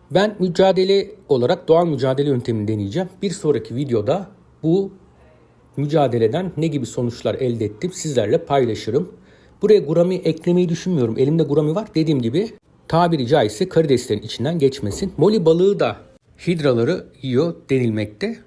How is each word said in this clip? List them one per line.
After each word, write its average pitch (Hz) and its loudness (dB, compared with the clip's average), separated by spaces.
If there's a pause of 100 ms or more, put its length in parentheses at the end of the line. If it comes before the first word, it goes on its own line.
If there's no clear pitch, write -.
(120)
Ben 202 2
mücadele 190 2 (180)
olarak 139 0
doğal 165 6
mücadele 135 0
yöntemini 117 -2
deneyeceğim. 107 -4 (120)
Bir 196 -4
sonraki 131 -2
videoda 135 -2 (360)
bu 190 0 (880)
mücadeleden 139 0
ne 160 -2
gibi 143 -4
sonuçlar 117 -4
elde 117 -2
ettim 175 -8
sizlerle 131 -2
paylaşırım. 135 -2 (500)
Buraya 202 6
gurami 170 0
eklemeyi 175 0
düşünmüyorum. 143 -2
Elimde 151 2
gurami 151 0
var. 220 -4
Dediğim 151 2
gibi 147 -2 (380)
tabiri 165 2
caizse 131 2
karideslerin 143 2
içinden 160 -4
geçmesin. 180 -2
Moli 190 2
balığı 170 4
da 120 -2 (500)
hidraları 143 0 (140)
yiyor 139 0 (140)
denilmekte. 123 -2